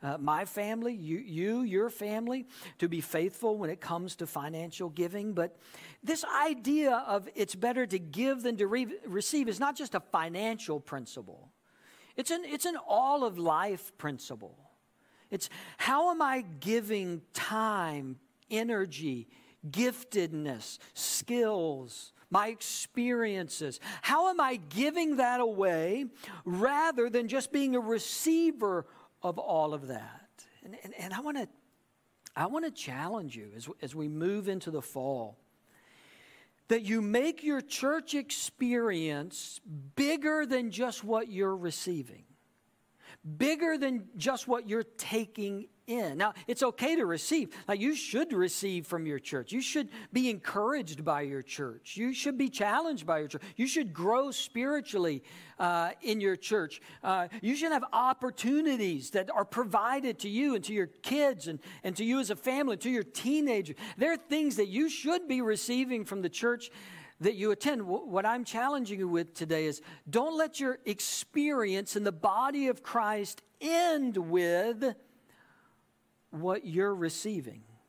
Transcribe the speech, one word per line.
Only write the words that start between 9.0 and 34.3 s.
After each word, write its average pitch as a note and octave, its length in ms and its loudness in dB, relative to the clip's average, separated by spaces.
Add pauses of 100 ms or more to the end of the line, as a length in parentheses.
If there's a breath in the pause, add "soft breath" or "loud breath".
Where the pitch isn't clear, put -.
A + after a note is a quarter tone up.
receive A3+ 420 0
is F#3+ 100 -2
not C#4 180 0
just C#4+ 180 -8
a C#4 60 2
financial F3 760 0
principle. B2 720 -10 (680 soft breath)
It's - 140 -2
an, E4+ 140 -2
it's D4 220 -4
an F4 100 -2 (100)
all C4 380 6
of F#3+ 140 -2
life E3+ 580 2
principle. B2 640 -8 (720 soft breath)
It's - 180 -6 (300 loud breath)
how D4+ 320 6
am E4 100 2
I C4 240 4 (160)
giving G3+ 600 0 (100)
time, E3+ 840 0 (320)
energy, F3+ 800 -2 (420 loud breath)
giftedness, D#3+ 1080 -2 (140 loud breath)
skills, E3+ 1200 -2 (160 soft breath)
my G#3 200 4
experiences? A3 1300 -2 (220 loud breath)
How E4 260 4
am F#4 100 0
I C4 180 2
giving C#4 600 0
that B3 240 4
away G3 640 2 (400 loud breath)
rather B3 640 4
than A#3+ 180 2
just B3+ 260 -2
being C#4 220 2
a B3 60 4
receiver A3+ 1040 2 (380 loud breath)
of F3 160 0
all D#3 340 2
of C#3 160 -6
that? A2+ 400 -10 (340)
And, G3+ 220 -16
and, G3 140 -14
and F#3 160 -8
I G#3 60 -4
wanna, C#4+ 280 -4 (880)
I D3 80 0
wanna D4+ 260 -2
challenge D3+ 640 -6
you G#2+ 220 -12
as, A#2 100 -14 (140)
as C3+ 140 -8
we D#3 120 -4
move F3+ 420 -2